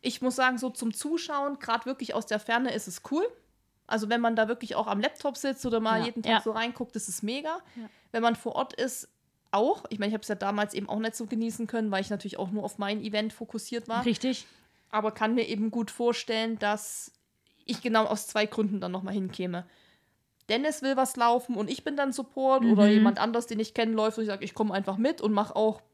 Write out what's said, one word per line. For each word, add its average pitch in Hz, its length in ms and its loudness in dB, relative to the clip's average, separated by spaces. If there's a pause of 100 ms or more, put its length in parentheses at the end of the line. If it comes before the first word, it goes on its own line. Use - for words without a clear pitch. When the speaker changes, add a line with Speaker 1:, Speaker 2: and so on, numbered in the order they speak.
Speaker 1:
Ich - 200 -4
muss 254 140 0
sagen, 254 220 4
so 247 120 -2
zum 226 240 -4
Zuschauen, 285 640 -2
grad 226 260 -2
wirklich 262 280 -6
aus 226 120 -4
der 214 140 -2
Ferne 240 340 0
ist - 140 -6
es 175 240 -12
cool. 311 120 0 (640)
Also 214 240 -2
wenn 233 120 2
man 233 140 2
da 220 120 4
wirklich 233 280 -4
auch 214 120 0
am 202 120 0
Laptop 277 380 -2
sitzt - 280 -4
oder 226 140 2
mal 220 200 4
Speaker 2:
Ja. 226 60 0
Speaker 1:
jeden 233 180 -6
Tag - 80 0
Speaker 2:
Ja. 220 100 4
Speaker 1:
so 226 100 -2
reinguckt, 233 440 -4
das 214 140 -6
ist - 120 -6
mega. 285 380 -4 (160)
Speaker 2:
Ja. 226 140 -12 (220)
Speaker 1:
Wenn 226 120 -2
man 233 120 4
vor - 200 -8
Ort 262 180 -2
ist, - 340 -4 (440)
auch. 240 380 2
Ich 208 100 -8
meine, 208 100 0
ich 214 60 -2
hab's 214 140 -8
ja 208 60 0
damals 208 380 -2
eben 202 160 -4
auch 208 100 -2
nicht 220 160 -4
so 226 120 -6
genießen 226 400 -4
können, 220 240 -2
weil 196 100 0
ich 196 80 -6
natürlich 202 300 -6
auch 185 100 -4
nur 208 140 -4
auf - 160 -8
mein 202 240 -4
Event 214 300 -2
fokussiert 233 540 -8
war. 233 180 -2
Speaker 2:
Richtig. 247 420 0 (420)
Speaker 1:
Aber 214 220 0
kann 220 240 0
mir 240 120 2
eben 220 240 -2
gut 226 200 -2
vorstellen, 226 680 -2
dass - 520 -4 (540)
ich - 160 -4
genau 220 240 4
aus - 220 -2
zwei 214 180 2
Gründen 214 360 0
dann 180 100 -4
nochmal 190 220 -6
hinkäme. 185 520 -4 (840)
Dennis 294 320 0
will 269 160 2
was 262 180 2
laufen 240 400 2
und 208 140 -2
ich 262 140 -6
bin 294 120 -4
dann 277 180 0
Support 262 500 2
Speaker 2:
Mhm. 233 100 6
Speaker 1:
oder 208 140 10
jemand 214 320 8
anders, 233 280 0
den 220 120 -4
ich 220 140 -4
kenne, 226 200 2
läuft 220 240 2
und 226 80 -2
ich - 40 -2
sag, 196 140 -4
ich 196 100 -10
komm 214 180 0
einfach 196 260 -2
mit 277 240 2
und 214 120 2
mach 208 180 2
auch 214 300 2 (120)